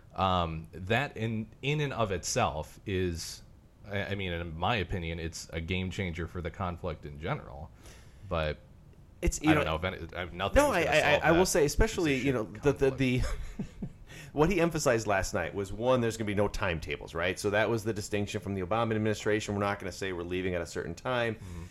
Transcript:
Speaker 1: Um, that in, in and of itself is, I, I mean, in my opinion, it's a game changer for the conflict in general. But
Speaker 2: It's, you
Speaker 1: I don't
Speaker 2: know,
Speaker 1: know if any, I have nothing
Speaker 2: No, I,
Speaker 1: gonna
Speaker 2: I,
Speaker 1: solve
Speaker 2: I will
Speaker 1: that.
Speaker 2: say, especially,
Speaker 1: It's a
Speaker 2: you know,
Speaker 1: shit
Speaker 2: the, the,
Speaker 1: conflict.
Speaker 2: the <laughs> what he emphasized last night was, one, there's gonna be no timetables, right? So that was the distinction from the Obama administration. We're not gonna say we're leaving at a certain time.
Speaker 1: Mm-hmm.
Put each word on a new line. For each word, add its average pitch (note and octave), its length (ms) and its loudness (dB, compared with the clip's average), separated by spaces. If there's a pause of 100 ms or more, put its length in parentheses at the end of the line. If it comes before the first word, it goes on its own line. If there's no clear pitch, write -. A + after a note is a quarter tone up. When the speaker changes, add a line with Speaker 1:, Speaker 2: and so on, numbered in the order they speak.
(160)
Speaker 1:
Um, E2+ 580 2
that A2+ 440 -2
in, A2 300 -2 (140)
in D3 200 0
and C#3 100 -2
of A2 200 0
itself F2 720 -2
is, F#2 560 -2 (500)
I, G2+ 120 -2
I G2 120 -4
mean, F#2 160 -4
in E2+ 260 -4
my G#2 200 2
opinion, E2+ 420 -2
it's E2 320 -8
a E2+ 80 -4
game F#2 320 -2
changer E2+ 360 -4
for F2+ 140 -8
the E2 100 -6
conflict F2 540 -6
in D2 140 -10
general. D#2+ 500 -8 (600)
But D#2 280 0 (640)
Speaker 2:
It's, F3 200 2
you D3+ 80 4
Speaker 1:
I D#3 60 8
don't D3 100 2
Speaker 2:
know, D#3 60 0
Speaker 1:
know - 60 0
if E2 60 -4
any, F#2 140 -2 (180)
I E2+ 60 -6
have F2 120 -8
nothing G2 280 4
Speaker 2:
No, D4 100 4
I, F3 140 2
Speaker 1:
gonna C3+ 120 2
Speaker 2:
I, D3 40 6 (100)
Speaker 1:
solve C#3 120 4
Speaker 2:
I D#3 80 6
will E3+ 80 6
Speaker 1:
that. F#3 80 6
Speaker 2:
say, D#3 180 4
especially, D3 500 2
Speaker 1:
It's B2 80 0
a - 40 -2
Speaker 2:
you C3+ 60 4
know, A2 200 0
Speaker 1:
shit G#2+ 100 -12
Speaker 2:
the, C#3+ 100 6
the, C#3 60 -4 (120)
Speaker 1:
conflict. B2+ 80 -8
Speaker 2:
the B2+ 220 4 (440)
<laughs> - 680 -12
what D3+ 180 6
he E3+ 100 4
emphasized D3 460 2
last F#2+ 260 2
night F2+ 220 -2
was, G2 180 -4
one, B2 280 4
there's A2+ 160 0
gonna G#2+ 100 -2
be G#2 80 -2
no G2+ 120 4
timetables, D#2 680 -2
right? F2+ 240 0
So G#2 100 0
that G#2 200 4
was A2 140 0
the A2 100 -2
distinction G2+ 480 -4
from G2 120 -4
the F#2+ 80 -2
Obama A2+ 320 0
administration. G#2+ 640 0
We're G2+ 60 0
not G2+ 180 0
gonna F#2 120 -6
say F#2+ 220 -4
we're F2 100 -4
leaving F2+ 300 -2
at F2 80 0
a E2+ 60 -6
certain - 260 -6
time. A#2 420 -2
Speaker 1:
Mm-hmm. F2 360 -12